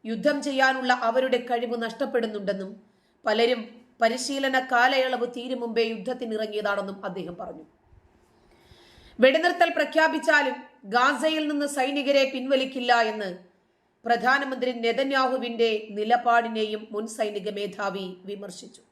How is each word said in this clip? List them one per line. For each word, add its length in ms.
യുദ്ധം 380
ചെയ്യാനുള്ള 500
അവരുടെ 300
കഴിവ് 320
നഷ്ടപ്പെടുന്നുണ്ടെന്നും 880
പലരും 340
പരിശീലന 560
കാലയളവ് 540
തീരും 340
മുമ്പേ 240
യുദ്ധത്തിനിറങ്ങിയതാണെന്നും 1200
അദ്ദേഹം 360
പറഞ്ഞു. 240
വെടിനിർത്തൽ 560
പ്രഖ്യാപിച്ചാലും 800
ഗാസയിൽ 640
നിന്ന് 180
സൈനികരെ 580
പിൻവലിക്കില്ല 580
എന്ന് 180
പ്രധാനമന്ത്രി 680
നെതന്യാഹുവിന്റെ 1160
നിലപാടിനെയും 1000
മുൻ 160
സൈനിക 440
മേധാവി 560
വിമർശിച്ചു. 680